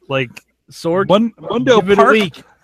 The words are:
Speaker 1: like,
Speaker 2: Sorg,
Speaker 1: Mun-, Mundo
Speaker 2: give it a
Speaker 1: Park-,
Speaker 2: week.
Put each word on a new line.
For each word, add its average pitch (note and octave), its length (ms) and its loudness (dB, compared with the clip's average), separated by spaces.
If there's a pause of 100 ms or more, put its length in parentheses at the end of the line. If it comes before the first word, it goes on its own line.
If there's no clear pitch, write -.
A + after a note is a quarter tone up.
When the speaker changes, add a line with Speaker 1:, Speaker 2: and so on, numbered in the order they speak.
Speaker 1:
like, C3+ 200 -4 (400)
Speaker 2:
Sorg, E3+ 400 -4
Speaker 1:
Mun-, A3 300 0
Mundo A3 420 0
Speaker 2:
give F#3 100 -6
it - 20 4
a - 80 4
Speaker 1:
Park-, A3+ 100 4
Speaker 2:
week. G#3 240 -2 (280)